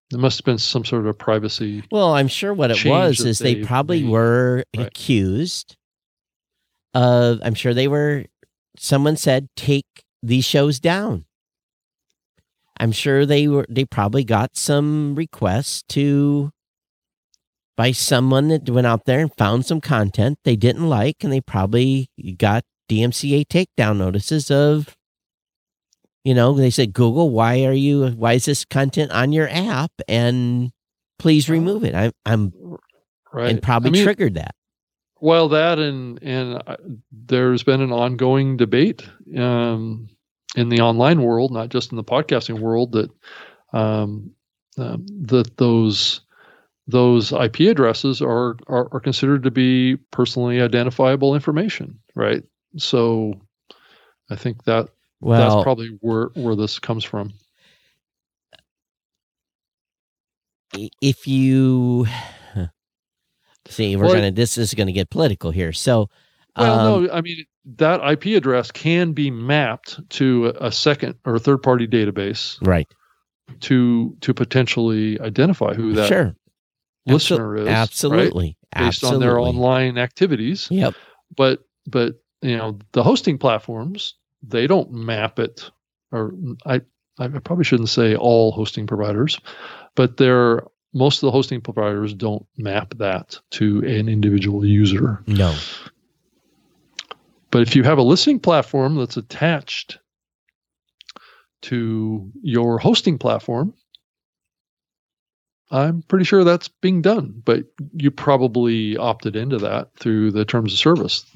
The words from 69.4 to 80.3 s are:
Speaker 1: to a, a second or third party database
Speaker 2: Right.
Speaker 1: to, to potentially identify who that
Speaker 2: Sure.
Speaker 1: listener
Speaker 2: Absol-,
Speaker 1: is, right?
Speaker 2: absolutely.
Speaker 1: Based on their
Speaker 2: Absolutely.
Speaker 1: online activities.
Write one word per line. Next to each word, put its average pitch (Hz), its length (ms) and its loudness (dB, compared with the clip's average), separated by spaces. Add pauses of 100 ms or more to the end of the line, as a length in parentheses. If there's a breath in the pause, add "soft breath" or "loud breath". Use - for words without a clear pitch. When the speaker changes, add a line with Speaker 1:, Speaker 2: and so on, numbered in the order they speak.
Speaker 1:
to 123 380 2 (120)
a, 127 60 -4
a 110 60 -2
second 139 420 -2 (100)
or 117 140 -2
third 135 240 2
party 123 240 2
database 104 800 -2
Speaker 2:
Right. 87 200 4 (720)
Speaker 1:
to, 120 600 2
to 127 140 -2
potentially 113 840 -2
identify 113 540 0
who 107 200 -2
that 104 140 2
Speaker 2:
Sure. 147 280 0 (720)
Speaker 1:
listener 127 480 0
Speaker 2:
Absol-, 107 60 -4
Speaker 1:
is, 104 60 -2
right? 104 80 0
Speaker 2:
absolutely. 113 840 0 (200)
Speaker 1:
Based 90 280 -2
on 127 160 2
their 120 180 4
Speaker 2:
Absolutely. 123 100 0 (120)
Speaker 1:
online 127 380 0
activities. 131 720 -2